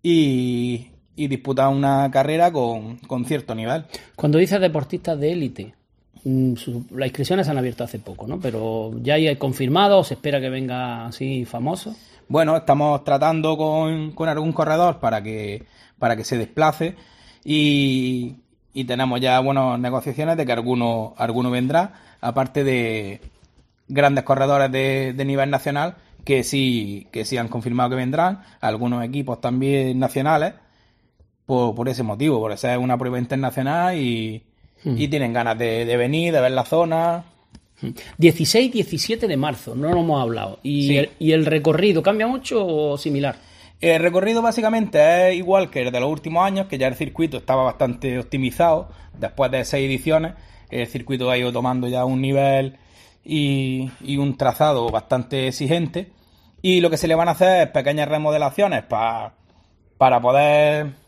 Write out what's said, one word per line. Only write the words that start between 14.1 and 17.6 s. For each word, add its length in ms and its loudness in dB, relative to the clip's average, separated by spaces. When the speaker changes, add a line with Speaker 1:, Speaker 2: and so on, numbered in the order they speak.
Speaker 1:
con 180 -4
algún 240 -2
corredor 460 2
para 240 -2
que, 420 -8
para 160 2
que 80 -8
se 120 -4
desplace 600 -2
y, 920 0